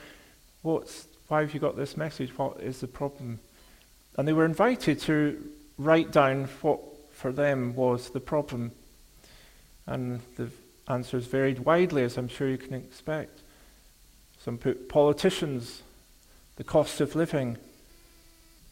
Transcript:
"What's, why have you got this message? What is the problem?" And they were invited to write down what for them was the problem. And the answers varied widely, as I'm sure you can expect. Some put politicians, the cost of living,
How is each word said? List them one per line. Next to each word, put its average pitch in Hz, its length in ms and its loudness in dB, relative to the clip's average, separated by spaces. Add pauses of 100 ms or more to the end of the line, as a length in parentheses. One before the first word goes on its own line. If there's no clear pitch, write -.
(600)
"What's, - 460 -4 (220)
why 151 120 2
have 151 120 -2
you 147 80 -6
got 143 160 0
this 139 180 -6
message? 147 420 -6
What - 220 -4
is 127 220 -8
the 131 60 -6
problem?" 127 520 -8 (800)
And 139 100 0
they 156 60 4
were 160 100 6
invited 165 580 2
to 151 480 0 (280)
write 160 340 4
down 135 340 4 (160)
what 151 200 2 (320)
for - 180 -4
them 131 440 0
was 123 340 0
the 131 100 -6
problem. 123 540 -2 (1120)
And 123 320 -4 (160)
the 120 140 -6 (400)
answers 123 380 -4
varied 135 320 2
widely, 156 440 4
as 120 140 -2
I'm 127 100 -4
sure 135 220 -4
you 131 80 -2
can - 160 -10
expect. - 680 -8 (1000)
Some 120 180 -6
put - 300 -2
politicians, 147 960 2 (720)
the 127 80 -12
cost - 380 2
of 143 120 0
living, 143 440 0 (1160)